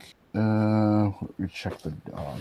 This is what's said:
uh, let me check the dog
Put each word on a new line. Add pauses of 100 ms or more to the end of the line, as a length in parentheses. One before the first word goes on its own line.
(340)
uh,
let
me
check
the (200)
dog